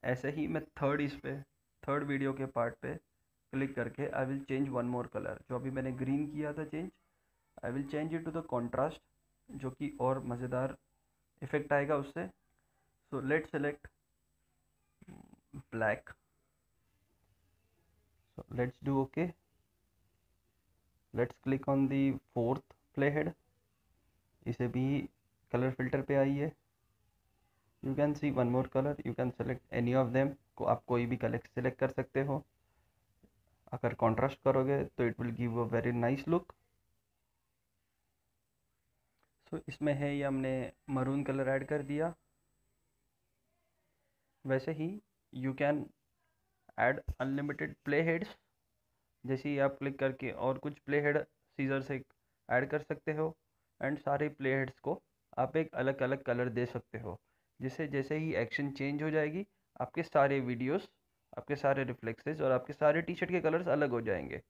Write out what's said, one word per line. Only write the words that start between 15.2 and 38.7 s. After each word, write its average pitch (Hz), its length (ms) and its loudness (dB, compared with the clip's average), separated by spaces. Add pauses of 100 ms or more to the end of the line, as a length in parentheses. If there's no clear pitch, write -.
black। 110 400 0 (2250)
So - 160 -14
let's 123 340 -2
do 139 200 4
okay। 170 240 -2 (1800)
Let's 120 200 0 (120)
click 135 220 0
on 135 180 4
the 139 320 2 (180)
fourth 120 380 0 (240)
playhead। 147 320 2 (1160)
इसे 120 200 -2
भी 131 420 0 (420)
कलर 127 200 2
फिल्टर 131 300 -2
पे 139 140 0
आइए। 139 360 2 (1300)
You 135 140 -2
can 147 200 4
see 143 180 0
one 123 180 6
more 131 120 2
color, 139 300 0
you 120 180 -4
can 127 160 0
select 123 300 -4 (120)
any 120 220 2
of 131 180 4
them। 139 220 4 (200)
को - 100 -4
आप 117 180 2
कोई 120 220 2
भी 123 120 0
कलर 117 200 0
सिलेक्ट 127 420 -2
कर 131 100 2
सकते 135 320 -2
हो। 143 240 -2 (1300)
अगर 123 220 -2
कॉन्ट्रास्ट 120 500 2
करोगे 135 420 4
तो 120 240 0
it - 80 -6
will 117 200 -2
give 117 200 0
a 117 120 0
very 120 260 2
nice 123 320 2
look। 170 260 0 (3000)